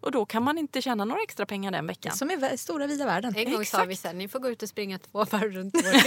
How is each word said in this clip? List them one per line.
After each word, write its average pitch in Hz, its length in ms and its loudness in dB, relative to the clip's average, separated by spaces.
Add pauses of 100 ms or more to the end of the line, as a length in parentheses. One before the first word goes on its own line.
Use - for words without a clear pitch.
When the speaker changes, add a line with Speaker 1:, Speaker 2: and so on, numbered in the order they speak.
Speaker 1:
Och 285 100 -2
då 240 140 2
kan 226 160 0
man 294 160 2
inte 285 240 -2
tjäna 226 220 2
några 302 180 -2
extra 226 240 -4
pengar 196 240 -4
den 160 160 -2
veckan. 185 300 -6
Speaker 2:
Som 269 140 -2
är 370 60 -2
vä-, 262 200 0
stora 285 300 -4
vida 285 200 -2
världen. 202 300 0
Speaker 3:
En 220 80 0
gång 262 100 0
sa 320 80 0
Speaker 1:
Exakt. 185 280 2
Speaker 3:
vi 190 60 -4
så 190 120 -8
här, 165 60 -8
"Ni 190 140 -6
får 262 100 -6
gå 254 100 -2
ut 233 140 -6
och 220 60 -6
springa 196 300 -6
två - 260 0
varv 208 280 0
runt 190 220 -6
vårt 339 100 4 (220)